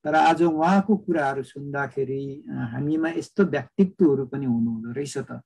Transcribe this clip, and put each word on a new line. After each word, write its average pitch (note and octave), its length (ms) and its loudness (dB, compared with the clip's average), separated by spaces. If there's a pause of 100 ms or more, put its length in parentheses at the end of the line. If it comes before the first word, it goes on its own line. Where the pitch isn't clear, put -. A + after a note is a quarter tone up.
तर D#3 120 -2
आज D#3 280 4
उहाँको F3+ 540 2
कुराहरू C#3+ 460 -2
सुन्दाखेरि, C#3 1040 -6
अ, C#3+ 40 -10
हामीमा C#3 560 -2
यस्तो E3 340 -2
व्यक्तित्वहरू D3 800 2
पनि C#3 200 -8
हुनुहुँदो A#2 460 -2
रहेछ C#3 260 -6
त। C3 140 -8 (140)